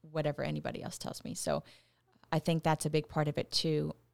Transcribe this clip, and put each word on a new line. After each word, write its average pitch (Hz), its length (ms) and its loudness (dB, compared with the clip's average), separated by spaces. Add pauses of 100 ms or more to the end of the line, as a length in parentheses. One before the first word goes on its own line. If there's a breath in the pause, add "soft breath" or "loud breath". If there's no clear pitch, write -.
(120)
whatever 151 320 0
anybody 151 380 -4
else - 140 -8
tells - 280 -10
me. - 100 -6
So 151 300 0 (680 loud breath)
I 165 80 2
think 165 240 2
that's 156 220 4
a 151 40 0
big 151 180 2
part 151 200 0
of 143 100 -2
it - 140 -4
too 156 420 2 (200)